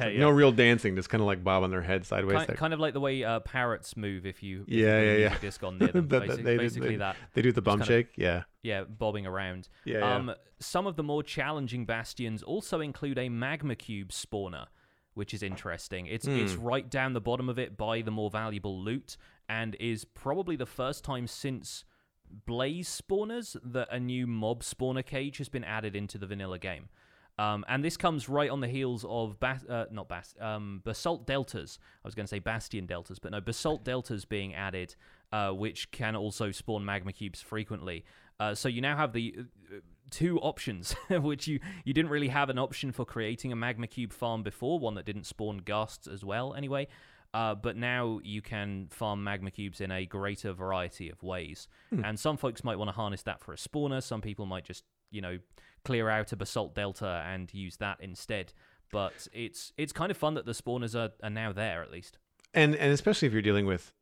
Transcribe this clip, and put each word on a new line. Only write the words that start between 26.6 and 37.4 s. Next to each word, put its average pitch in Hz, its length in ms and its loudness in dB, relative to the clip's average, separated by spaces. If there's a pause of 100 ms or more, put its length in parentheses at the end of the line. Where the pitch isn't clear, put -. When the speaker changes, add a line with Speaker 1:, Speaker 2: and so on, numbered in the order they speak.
Speaker 1:
Um, 104 300 0
and 135 160 0
this 165 120 -2
comes 156 320 0
right 143 220 2
on 139 100 -2
the 120 80 -2
heels 123 400 -2
of 110 320 -2
Bas-, 127 280 -2
uh, 117 220 -2
not 104 180 -8
Bas-, 87 320 -10
um, 104 440 -6
Basalt 117 420 -2
Deltas. 127 520 -4 (260)
I - 40 -12
was 101 60 -12
gonna 104 140 -4
say 104 100 -6
Bastion 110 480 -4
Deltas, 90 320 -8
but 90 140 -8
no, 104 80 -4
Basalt 117 440 -2
Deltas 123 400 -4
being 98 300 -4
added, 92 400 -6 (380)
uh, 104 180 0
which 98 400 -2
can 110 260 -2
also 104 360 -2
spawn 104 320 -4
magma 98 280 -4
cubes 98 300 -8